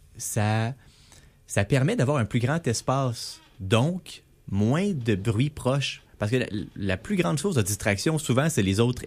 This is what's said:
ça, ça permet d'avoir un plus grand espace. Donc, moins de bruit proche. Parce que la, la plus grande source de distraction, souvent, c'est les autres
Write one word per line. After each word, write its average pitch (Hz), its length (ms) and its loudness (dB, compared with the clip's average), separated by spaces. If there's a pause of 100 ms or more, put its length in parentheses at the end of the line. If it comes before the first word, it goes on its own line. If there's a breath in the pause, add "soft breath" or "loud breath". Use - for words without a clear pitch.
(160)
ça, 110 560 0 (720 soft breath)
ça - 200 0
permet 143 300 2
d'avoir 143 220 2
un 113 60 2
plus 117 160 -2
grand 143 260 0
espace. 127 760 -2 (180)
Donc, 117 640 0 (280)
moins 135 420 2
de 120 220 0
bruit 110 360 0
proche. 131 520 -2 (160)
Parce 104 120 -2
que 127 80 2
la, 117 80 -2 (300)
la 95 200 -2
plus - 200 -4
grande 170 220 2
source 202 180 -2
de 117 60 4
distraction, 104 560 0
souvent, 135 300 2
c'est - 140 0
les 98 180 2
autres 120 260 0